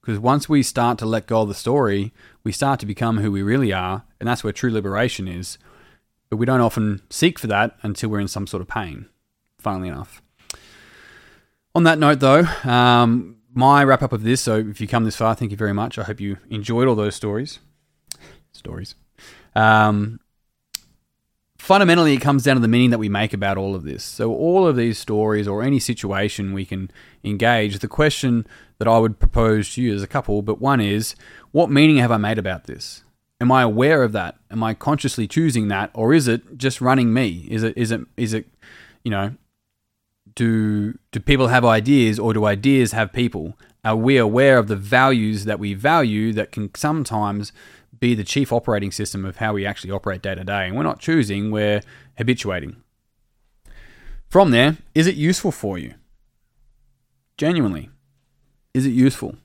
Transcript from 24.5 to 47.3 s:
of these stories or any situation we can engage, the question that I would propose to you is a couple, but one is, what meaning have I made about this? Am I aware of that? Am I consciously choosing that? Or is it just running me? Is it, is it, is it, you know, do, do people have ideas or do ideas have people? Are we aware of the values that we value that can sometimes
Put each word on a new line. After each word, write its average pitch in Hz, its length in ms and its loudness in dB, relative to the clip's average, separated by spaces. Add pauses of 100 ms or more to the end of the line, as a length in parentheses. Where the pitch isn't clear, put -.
of 143 80 2
these 117 220 0
stories 107 500 -2
or 104 160 -4
any 135 160 2
situation 98 720 -4
we 98 120 -6
can 95 260 -10 (320)
engage, 104 560 0
the - 80 -8
question 131 580 0 (340)
that 107 80 -2
I 113 120 6
would 110 200 0
propose 110 540 2
to 123 80 -6
you 120 120 0
is 101 100 -4
a 98 40 -8
couple, 104 340 -2
but 104 200 -4
one 131 200 2
is, 104 340 -2 (360)
what - 200 2
meaning 147 260 6
have 120 140 4
I 113 60 2
made 107 200 -2
about 92 280 -6
this? - 380 -16 (360)
Am 123 120 2
I 131 100 6
aware 127 420 4
of 110 80 0
that? 95 240 -6 (160)
Am 113 120 -4
I 113 100 -2
consciously 135 540 -4
choosing 120 420 0
that? 98 240 -4
Or 113 200 2
is 147 140 4
it 117 300 -4
just 127 240 -4
running 127 320 2
me? 101 360 -2
Is 110 140 -4
it, 113 140 -4
is 113 140 -2
it, 113 100 -4 (160)
is 110 160 -4
it, 110 140 -6 (560)
you 117 80 -4
know, 101 220 -4 (1000)
do, 107 600 0 (140)
do 117 80 -6
people 131 280 4
have 123 160 4
ideas 113 560 4
or 110 140 0
do 107 120 0
ideas 113 460 2
have 110 220 -2
people? 104 400 -4 (320)
Are 110 100 0
we 127 220 4
aware 123 400 4
of 107 100 2
the 107 80 -2
values 107 720 2
that 104 140 -4
we 101 140 -6
value 113 600 0
that 107 180 -4
can 104 220 -8
sometimes 107 800 -4 (480)